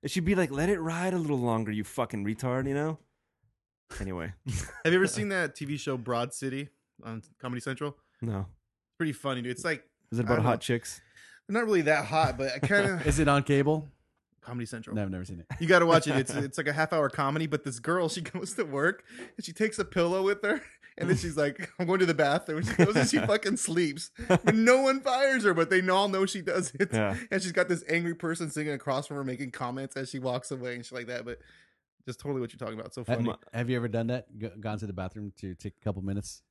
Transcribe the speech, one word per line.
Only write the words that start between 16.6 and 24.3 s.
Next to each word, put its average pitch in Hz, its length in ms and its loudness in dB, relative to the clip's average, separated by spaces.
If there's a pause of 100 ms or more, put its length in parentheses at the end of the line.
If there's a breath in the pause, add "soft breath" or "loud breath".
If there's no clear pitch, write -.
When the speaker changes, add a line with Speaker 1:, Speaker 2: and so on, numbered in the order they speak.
Speaker 2:
a 147 60 0
half 156 180 0
hour 151 160 2
comedy, 151 380 0
but 147 180 -2
this 127 140 -6
girl, 165 320 0
she 180 100 -6
<laughs> - 0 -
goes 175 340 -8
to 220 100 -2
work 151 400 0 (320 loud breath)
and - 80 -12
she 165 100 -12
takes 214 240 -2
a - 80 -2
pillow 180 360 0
with 202 200 0
her. 214 180 0 (360 loud breath)
And - 140 -2
then 147 60 6
she's 160 200 -4
like, 147 320 -2 (120)
"I'm 175 80 0
going 185 100 2
to 185 80 6
the 165 80 2
bathroom." 151 440 2
And 110 100 -2
she 110 60 -2
goes 180 200 6
and - 140 4
she 302 100 2
Speaker 1:
<laughs> - 80 0
Speaker 2:
fucking 214 300 2
sleeps. 165 560 -2 (160 loud breath)
And 220 360 4